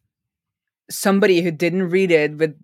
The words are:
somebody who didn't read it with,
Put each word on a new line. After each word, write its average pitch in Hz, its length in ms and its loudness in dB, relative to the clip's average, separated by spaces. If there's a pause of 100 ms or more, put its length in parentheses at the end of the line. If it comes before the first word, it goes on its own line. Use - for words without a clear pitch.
(920)
somebody 196 520 2
who 175 100 -2
didn't 175 380 -2
read 185 200 0
it 151 280 2
with, 156 260 -2